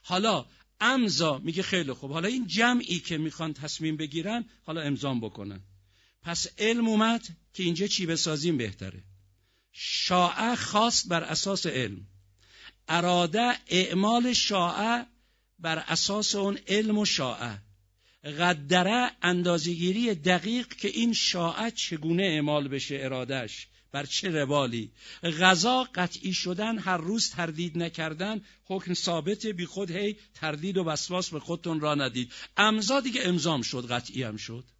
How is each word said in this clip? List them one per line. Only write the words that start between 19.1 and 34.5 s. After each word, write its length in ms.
اندازه‌گیری 920
دقیق 540
که 200
این 240
شاعه 580
چگونه 520
اعمال 460
بشه، 320
ارادهش 680
بر 140
چه 240
روالی، 600
غذا 720
قطعی 380
شدن، 460
هر 180
روز 340
تردید 480
نکردن، 640
حکم 300
ثابته، 580
بی 140
خود 240
هی 260
تردید 420
و 80
وسواس 460
به 100
خودتون 400
را 140
ندید. 380
امضا 440
دیگه 240
امضام 380
شد، 240
قطعی 360
هم 140
شد. 280